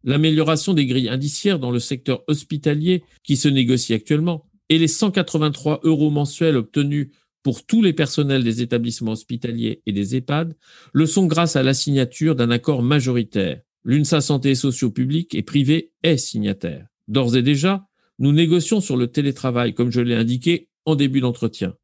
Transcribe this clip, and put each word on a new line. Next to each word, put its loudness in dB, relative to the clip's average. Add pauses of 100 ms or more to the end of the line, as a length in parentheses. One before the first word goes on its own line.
l'amélioration 2
des 2
grilles -2
indiciaires -2
dans -4
le 0
secteur -4
hospitalier -2 (220)
qui 0
se 2
négocie 2
actuellement -2 (200)
et 4
les 4
cent 0
quatre-vingt-trois -2
euros 2
mensuels 0
obtenus -2 (340)
pour -4
tous 2
les 4
personnels 0
des 0
établissements -2
hospitaliers -6
et -4
des -2
ehpad -4 (360)
le 4
sont 2
grâce 0
à 2
la 2
signature 0
d'un 0
accord 0
majoritaire. 0 (220)
l'unsa 2
Santé 0
et 2
Sociaux -2
Publics -4
et -4
Privés 0 (100)
est 2
signataire. -6 (220)
D'ores 2
et 4
déjà, 0 (320)
nous 2
négocions 2
sur -4
le 0
télétravail, -2
comme -2
je 0
l'ai 0
indiqué -2 (160)
en 0
début 0
d'entretien. -4